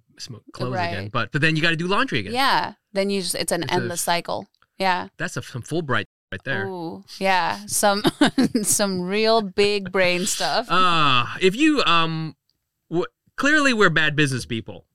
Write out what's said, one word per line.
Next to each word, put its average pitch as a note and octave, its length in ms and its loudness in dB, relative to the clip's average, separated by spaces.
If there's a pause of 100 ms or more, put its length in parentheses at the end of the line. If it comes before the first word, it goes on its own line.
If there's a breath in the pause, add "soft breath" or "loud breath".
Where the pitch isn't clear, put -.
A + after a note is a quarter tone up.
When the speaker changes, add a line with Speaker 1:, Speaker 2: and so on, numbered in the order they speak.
(200)
Speaker 1:
sm-, - 160 -14 (180)
clothes B2 220 -6
again. G2 300 -4
Speaker 2:
Right. G2+ 60 -12
Speaker 1:
But, A#2 200 -2
but D3 100 -2
then D#3+ 140 2
you D3+ 80 0
gotta E3 120 2
do E3+ 120 -4
laundry G3+ 320 0
again. G#3 140 -6
Speaker 2:
Yeah. B3 400 0 (200)
Then G3 160 0
you G3 140 -2
just, F3+ 100 -4
it's - 180 -4
an E3+ 120 -2
Speaker 1:
It's E3+ 80 -6
a F3+ 40 2
Speaker 2:
endless E3+ 260 -4
Speaker 1:
f- - 40 -4
Speaker 2:
cycle. F3 420 -4 (300)
Yeah. F#3+ 300 0 (100)
Speaker 1:
That's - 180 -8
a, E3 60 -6
some - 220 -12
Fulbright C3+ 420 -2 (260)
right F#2+ 140 -12
there. C#3 220 -4
Speaker 2:
Ooh, F#3 360 -10 (140)
yeah. F#3+ 480 0
Some, G#3 380 0 (300)
<laughs> A#3 280 0
some G3 400 0
real A3 400 2
big G3+ 500 0
brain F#3 360 2
stuff. F#3+ 420 -2
Speaker 1:
Uh, D#3+ 560 4 (160)
if F#3 140 4
you, D4 320 4
um, E3 480 0 (560)
w-, E3+ 160 -2 (280)
clearly C#4+ 380 4
we're G#3 160 4
bad D#3 260 2
business C3+ 300 0
people. G#2+ 500 -10